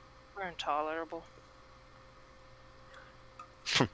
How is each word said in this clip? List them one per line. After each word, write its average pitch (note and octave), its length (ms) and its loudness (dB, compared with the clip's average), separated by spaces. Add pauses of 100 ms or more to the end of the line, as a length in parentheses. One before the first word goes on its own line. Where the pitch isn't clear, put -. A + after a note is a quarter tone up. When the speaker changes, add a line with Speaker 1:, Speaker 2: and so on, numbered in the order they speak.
(360)
Speaker 1:
We're G3 120 0
intolerable. D#3+ 760 2 (2500)
Speaker 2:
<laughs> B2 140 10